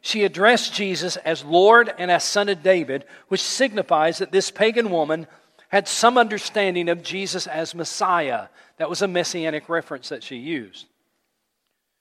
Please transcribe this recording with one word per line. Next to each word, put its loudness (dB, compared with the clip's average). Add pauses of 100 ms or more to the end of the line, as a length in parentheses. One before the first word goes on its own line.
She -2
addressed 2
Jesus -4
as -4
Lord 6
and -2
as 2
Son 0
of -4
David, 0 (220)
which -2
signifies 0
that -6
this 0
pagan 0
woman -2 (420)
had 0
some 4
understanding 0
of -2
Jesus -8
as -6
Messiah. -2 (280)
That -4
was -6
a 0
messianic -4
reference -6
that -10
she -14
used. -10 (1160)